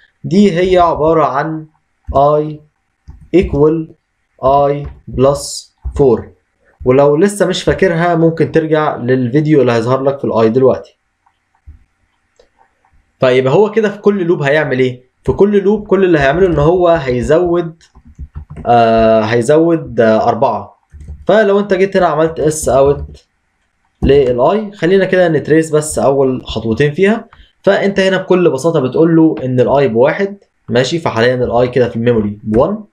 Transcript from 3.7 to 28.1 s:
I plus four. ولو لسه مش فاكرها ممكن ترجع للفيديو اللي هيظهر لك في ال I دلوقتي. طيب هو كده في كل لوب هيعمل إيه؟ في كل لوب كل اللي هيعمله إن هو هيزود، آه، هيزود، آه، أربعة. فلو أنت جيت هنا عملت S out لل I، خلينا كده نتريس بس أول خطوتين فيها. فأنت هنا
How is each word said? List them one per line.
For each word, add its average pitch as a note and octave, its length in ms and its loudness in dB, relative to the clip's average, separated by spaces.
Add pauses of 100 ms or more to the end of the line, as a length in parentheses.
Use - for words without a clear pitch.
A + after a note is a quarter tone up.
I C#3+ 420 0 (300)
plus C#3 560 -2 (260)
four. A#2 240 2 (640)
ولو C#3 320 2
لسه G3 300 0
مش F#3 160 -6
فاكرها E3+ 520 0
ممكن E3 380 0
ترجع D#3 440 -2
للفيديو C3 640 0
اللي A#2+ 120 0
هيظهر B2 300 -2
لك C#3 160 -2
في - 60 -8
ال A#2+ 80 -4
I A2+ 120 2
دلوقتي. A#2 540 0 (2250)
طيب B2+ 260 2
هو F#3+ 240 2
كده G#3 200 0
في G3+ 80 -14
كل G3+ 260 0
لوب E3 180 -2
هيعمل C#3+ 360 0
إيه؟ B2+ 240 -2 (220)
في C3 80 -2
كل G3+ 300 2
لوب G#3 240 -2
كل G3 180 0
اللي F3 140 2
هيعمله D3 280 2
إن E3 120 0
هو F3 300 2
هيزود، D#3+ 920 -2 (840)
آه، A2+ 540 4
هيزود، B2+ 800 0
آه، A2 280 2
أربعة. A2 460 -2 (520)
فلو G3+ 340 2
أنت G3 140 -2
جيت G3 220 0
هنا F3+ 100 2
عملت D#3+ 340 -2
S D3+ 280 -2
out C#3 340 2 (1000)
لل C#3 720 0
I، - 40 -20
خلينا F#3 280 0
كده F#3 240 2
نتريس D#3 420 0
بس D3+ 280 -2
أول C3 480 0
خطوتين A2+ 460 -2
فيها. G3+ 360 -2 (340)
فأنت G3 380 0
هنا F#3+ 160 0